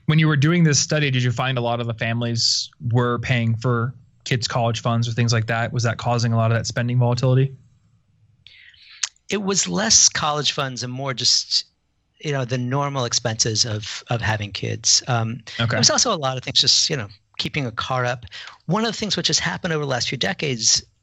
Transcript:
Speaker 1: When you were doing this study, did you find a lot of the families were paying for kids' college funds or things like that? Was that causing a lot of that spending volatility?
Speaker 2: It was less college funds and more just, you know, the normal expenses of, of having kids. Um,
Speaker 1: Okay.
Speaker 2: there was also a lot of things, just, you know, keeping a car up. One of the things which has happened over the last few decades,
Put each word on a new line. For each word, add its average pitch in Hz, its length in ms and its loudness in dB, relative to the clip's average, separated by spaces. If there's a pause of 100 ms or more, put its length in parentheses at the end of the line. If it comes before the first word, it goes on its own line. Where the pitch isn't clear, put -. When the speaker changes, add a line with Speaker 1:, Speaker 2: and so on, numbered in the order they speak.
Speaker 1:
When 156 120 4
you 156 80 6
were 151 100 2
doing 165 260 4
this 147 160 4
study, 151 320 0
did 127 100 0
you 123 100 2
find 127 260 -2
a 120 40 -2
lot 120 200 0
of 120 40 -4
the 117 80 -4
families 117 760 -2 (200)
were 120 280 2
paying 117 380 0
for 120 360 0 (300)
kids' - 240 -2
college 117 340 0
funds 117 260 0
or 117 40 -2
things 117 220 2
like 113 140 2
that? 117 260 -2
Was 117 100 0
that 113 140 0
causing 120 340 0
a 117 60 2
lot 113 140 4
of 117 60 4
that 113 80 -2
spending 123 320 -2
volatility? 127 560 4 (1800)
Speaker 2:
It 208 140 -2
was 190 240 0
less 196 420 4
college 151 420 -2
funds 131 320 -4
and 123 100 -6
more 135 200 -4
just, - 520 0 (540)
you 156 120 -6
know, 135 140 -2
the 123 140 -2
normal 135 460 -2
expenses 113 600 0
of, 107 460 -8
of 117 100 0
having 107 300 -2
kids. 110 560 0
Um, 117 340 -2 (180)
Speaker 1:
Okay. 117 100 0
Speaker 2:
there 110 100 0
was 120 100 6
also 262 240 2
a 180 40 -2
lot 131 200 -2
of 127 60 -8
things, - 160 -2
just, - 320 2
you 147 60 -2
know, 104 100 -6 (320)
keeping 151 260 -4
a 113 60 -4
car 123 340 -2
up. 120 200 -6 (420)
One 208 180 0
of 226 60 -2
the - 60 -8
things 208 200 -4
which 165 100 0
has 151 120 2
happened 175 340 -4
over 151 100 0
the 139 60 -2
last 120 200 -2
few 139 80 -4
decades, 139 680 0 (200)